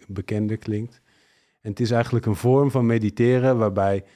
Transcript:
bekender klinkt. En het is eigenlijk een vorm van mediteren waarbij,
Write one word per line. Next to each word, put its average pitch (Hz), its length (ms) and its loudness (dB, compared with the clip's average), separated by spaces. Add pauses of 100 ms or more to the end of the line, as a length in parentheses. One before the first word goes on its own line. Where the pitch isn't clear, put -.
bekender 107 500 -4
klinkt. 110 440 -8 (600)
En 110 80 -10
het 98 100 -8
is 117 120 0
eigenlijk 117 340 0
een 104 100 0
vorm 131 360 2
van 123 140 0
mediteren 120 720 2
waarbij, 101 460 0 (120)